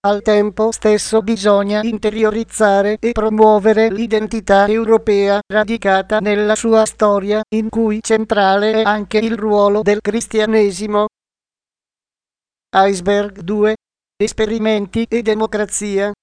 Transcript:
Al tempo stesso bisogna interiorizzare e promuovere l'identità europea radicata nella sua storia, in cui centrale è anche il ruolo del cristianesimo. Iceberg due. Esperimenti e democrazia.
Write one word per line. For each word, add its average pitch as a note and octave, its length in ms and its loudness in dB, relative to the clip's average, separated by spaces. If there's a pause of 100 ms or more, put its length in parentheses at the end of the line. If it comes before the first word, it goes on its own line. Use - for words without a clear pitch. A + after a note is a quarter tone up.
Al G3+ 200 0
tempo G#3+ 500 0
stesso G#3+ 500 0
bisogna G3+ 600 0
interiorizzare G#3+ 1200 0
e A#3 100 0
promuovere G#3+ 800 2
l'identità G#3 720 0
europea G#3 800 0
radicata G3+ 760 -2
nella G#3 360 0
sua A3 300 2
storia, G#3 560 0 (120)
in A3 140 -2
cui A3 340 -2
centrale G#3 720 0
è A3 120 0
anche G#3 340 -2
il A3+ 180 0
ruolo G#3 460 2
del G#3 180 0
cristianesimo. G#3+ 1080 -2 (1700)
Iceberg G3 640 0
due. G#3 340 0 (400)
Esperimenti G#3+ 920 -2
e A#3 120 -2
democrazia. G#3 1000 -4